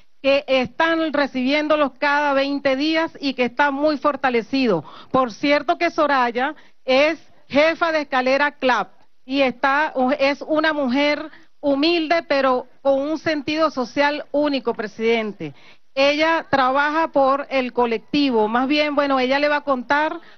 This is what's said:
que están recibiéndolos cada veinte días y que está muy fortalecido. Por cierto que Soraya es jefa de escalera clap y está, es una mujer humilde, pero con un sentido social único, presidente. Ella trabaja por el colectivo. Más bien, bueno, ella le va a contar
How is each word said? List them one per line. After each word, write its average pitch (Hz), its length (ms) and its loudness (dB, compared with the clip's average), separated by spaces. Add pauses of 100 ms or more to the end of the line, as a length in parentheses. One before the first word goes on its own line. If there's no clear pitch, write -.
(200)
que 277 280 2
están 320 680 0
recibiéndolos 285 880 0
cada 285 340 0
veinte 277 420 0
días 320 440 -2
y 269 160 -4
que 247 80 -2
está 285 260 0
muy 285 300 0
fortalecido. 254 840 0 (280)
Por 254 200 0
cierto 294 460 0
que 339 140 -2
Soraya 269 640 0 (300)
es 277 320 2 (300)
jefa 320 460 0
de 311 80 0
escalera 269 500 0
clap 240 380 -2 (360)
y 269 160 -2
está, 277 520 0 (260)
es 277 260 0
una 311 280 0
mujer 294 560 -2 (320)
humilde, 320 640 0
pero 269 440 0 (140)
con 269 200 2
un 302 160 -4
sentido 311 520 -2
social 285 600 -2
único, 285 420 0
presidente. 214 800 -4 (400)
Ella 294 560 2
trabaja 285 600 0
por 269 400 0
el 254 220 -2
colectivo. 233 760 0
Más 240 180 0
bien, 294 280 0
bueno, 277 240 2
ella 254 200 0
le 294 80 0
va 294 100 0
a 285 40 -4
contar 285 580 -2 (180)